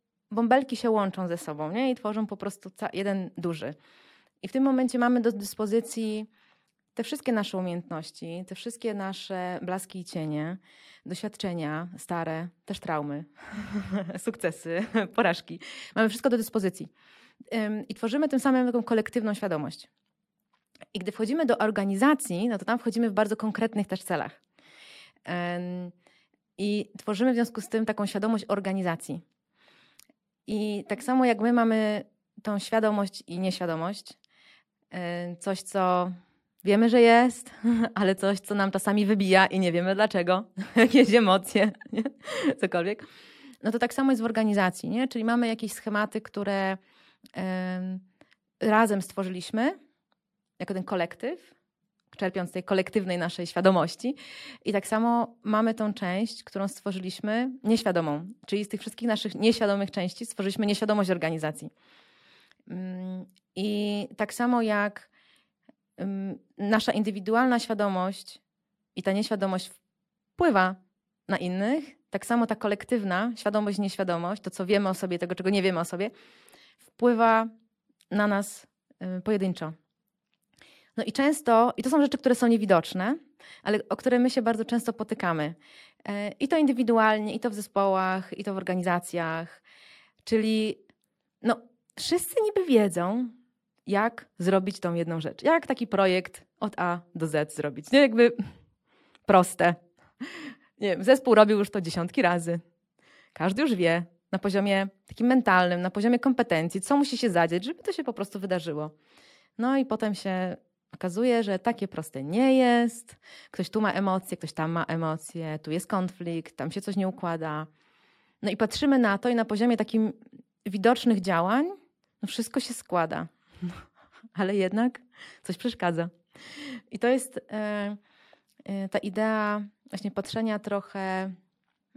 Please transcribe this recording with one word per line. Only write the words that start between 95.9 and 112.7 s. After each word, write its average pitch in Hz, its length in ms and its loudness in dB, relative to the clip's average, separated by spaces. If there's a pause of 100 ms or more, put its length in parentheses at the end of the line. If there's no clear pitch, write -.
od 214 200 -4
A 175 200 -2 (140)
do 165 120 -2
Z 151 280 -2
zrobić. 147 380 -6
Nie, 277 80 8
jakby 233 360 6 (920)
proste. 175 480 6 (1040)
Nie 202 100 -2
wiem, 185 160 -2
zespół 262 300 6
robił 214 240 8
już 202 120 0
to 202 100 -4
dziesiątki 175 420 -2
razy. 170 380 2 (720)
Każdy 190 300 0
już 277 120 2
wie 170 300 2 (280)
na 190 60 -2
poziomie 196 500 0 (180)
takim - 200 -2
mentalnym, 185 560 4
na 180 80 -2
poziomie 233 280 2
kompetencji, 190 640 2
co 277 160 2
musi 277 220 0
się 240 120 0
zadziać, 170 340 2
żeby 294 180 -8
to 403 100 -4
się 311 120 -6
po 254 80 -4
prostu - 280 -8
wydarzyło. 160 500 -4 (680)
No 254 180 0
i 262 100 0
potem 214 280 -2
się 185 420 -4 (380)
okazuje, 226 480 0
że 196 160 -2
takie - 300 -4
proste 147 360 -10
nie 247 340 4
jest. 240 580 2 (340)